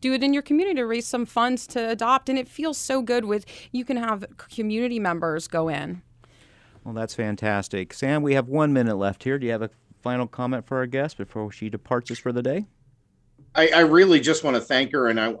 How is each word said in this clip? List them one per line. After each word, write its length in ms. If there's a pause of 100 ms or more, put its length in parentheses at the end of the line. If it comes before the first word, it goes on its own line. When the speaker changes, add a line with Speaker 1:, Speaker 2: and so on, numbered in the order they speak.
Speaker 1:
do 120
it 100
in 100
your 100
community 340
to 100
raise 200
some 200
funds 400
to 220
adopt. 380
And 120
it 100
feels 300
so 240
good 220
with, 200 (260)
you 140
can 120
have 300
c-, 280
community 440
members 480
go 220
in. 320 (840)
Speaker 2:
Well, 120
that's 180
fantastic. 800
Sam, 300
we 100
have 140
one 260
minute 240
left 260
here. 140
Do 80
you 60
have 100
a 80 (320)
final 240
comment 400
for 120
our 100
guest 280
before 360
she 180
departs 400
us 80
for 140
the 100
day? 240 (880)
Speaker 3:
I, 160
I 120
really 380
just 240
want 120
to 60
thank 320
her, 160
and 100
I, 220